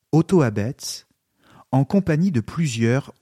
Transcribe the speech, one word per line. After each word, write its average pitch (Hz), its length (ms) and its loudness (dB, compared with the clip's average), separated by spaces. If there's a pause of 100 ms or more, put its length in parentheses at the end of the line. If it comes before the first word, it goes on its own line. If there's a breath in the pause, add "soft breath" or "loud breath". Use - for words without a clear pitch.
(120)
Otto 165 280 2
Abetz, 110 680 -4 (680 soft breath)
en 135 120 2
compagnie 185 460 0
de 123 100 0
plusieurs 120 800 -2